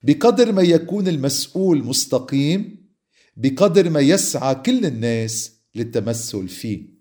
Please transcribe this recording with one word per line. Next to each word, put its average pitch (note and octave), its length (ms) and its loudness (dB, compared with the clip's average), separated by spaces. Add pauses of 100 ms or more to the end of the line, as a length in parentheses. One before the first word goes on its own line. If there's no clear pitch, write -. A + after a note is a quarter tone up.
بقدر A3+ 500 4
ما F#3+ 100 2
يكون F3 460 2
المسؤول D#3 760 -2
مستقيم، C#3 1000 -2 (500)
بقدر E3 540 2
ما D3+ 100 2
يسعى C#3 540 2
كل A#3+ 320 -2
الناس A2+ 680 -4 (220)
للتمثل A2+ 760 -6
فيه. G#2 340 -8 (180)